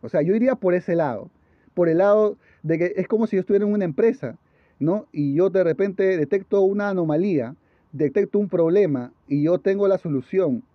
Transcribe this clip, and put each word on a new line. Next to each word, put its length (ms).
O 80
sea, 140
yo 120
iría 200
por 200
ese 200
lado, 360
por 140
el 100
lado 380
de 160
que 180
es 120
como 180
si 100
yo 40
estuviera 240
en 80
una 120
empresa, 520
¿no? 320
Y 240
yo 140
de 160
repente 520
detecto 440
una 300
anomalía, 680
detecto 460
un 100
problema 640
y 160
yo 160
tengo 300
la 100
solución 640